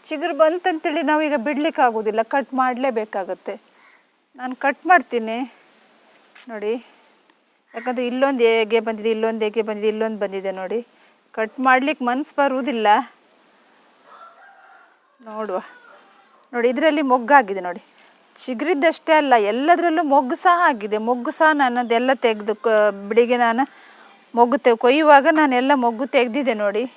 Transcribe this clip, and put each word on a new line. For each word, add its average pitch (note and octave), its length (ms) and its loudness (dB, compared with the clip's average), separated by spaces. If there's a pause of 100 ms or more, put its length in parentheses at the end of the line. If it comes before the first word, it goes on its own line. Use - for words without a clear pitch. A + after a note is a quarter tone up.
ಚಿಗುರು D#4 340 -6
ಬಂತಂತೇಳಿ E4 680 0
ನಾವೀಗ D4+ 260 0 (100)
ಬಿಡ್ಲಿಕ್ಕೆ D4 400 -2
ಆಗೋದಿಲ್ಲ, A3 360 -2 (120)
ಕಟ್ C#4 260 -4
ಮಾಡಲೇಬೇಕಾಗತ್ತೆ. A3+ 920 -4 (880)
ನಾನು B3+ 140 -10 (100)
ಕಟ್ C#4 260 -4
ಮಾಡ್ತೀನಿ A#3 480 0 (1120)
ನೋಡಿ, G#3+ 220 -6 (1000)
ಯಾಕಂದ್ರೆ A#3+ 360 -6
ಇಲ್ಲೊಂದು C4 380 0
ಹೇಗೆ A3+ 380 2
ಬಂದಿದೆ, A3 280 -4
ಇಲ್ಲೊಂದು A3 300 -2
ಹೇಗೆ G#3+ 240 -2
ಬಂದಿದೆ, G#3 240 -2
ಇಲ್ಲೊಂದು A3 300 -4
ಬಂದಿದೆ F#3+ 360 -6
ನೋಡಿ. F#3+ 200 -6 (580)
ಕಟ್ A3 200 -6 (100)
ಮಾಡ್ಲಿಕ್ಕೆ C4 420 2
ಮನ್ಸು C4 320 -6
ಬರುವುದಿಲ್ಲ. B3+ 460 0 (2500)
ನೋಡುವ G#3 300 -6 (920)
ನೋಡಿ, A#3+ 200 0
ಇದರಲ್ಲಿ D4+ 300 0 (100)
ಮೊಗ್ಗಾಗಿದೆ A3+ 540 2
ನೋಡಿ. F3 160 -10 (600)
ಚಿಗುರಿದ್ದಷ್ಟೇ D4+ 760 0
ಅಲ್ಲ, C#4 120 2 (200)
ಎಲ್ಲದರಲ್ಲೂ E4 600 0
ಮೊಗ್ಗು C#4 320 0
ಸಹ F4 240 4
ಆಗಿದೆ. G#3+ 300 -4 (100)
ಮೊಗ್ಗು B3 300 -4
ಸಹ D#4+ 100 6 (140)
ನಾನು B3 200 0
ಅದೆಲ್ಲ A#3 280 0 (160)
ತೆಗ್ದು G#3+ 280 -2 (120)
ಕ-, A3 100 2 (320)
ಬಿಡಿಗೆ A#3+ 360 2
ನಾನು A#3 200 0 (720)
ಮೊಗ್ಗು A#3+ 260 2
ತೆ-, A#3+ 200 4
ಕೊಯ್ಯುವಾಗ C#4+ 420 6 (140)
ನಾನೆಲ್ಲ C4 300 2 (140)
ಮೊಗ್ಗು A#3 300 -2
ತೆಗ್ದಿದ್ದೆ B3 480 0
ನೋಡಿ. G#3 220 -2 (120)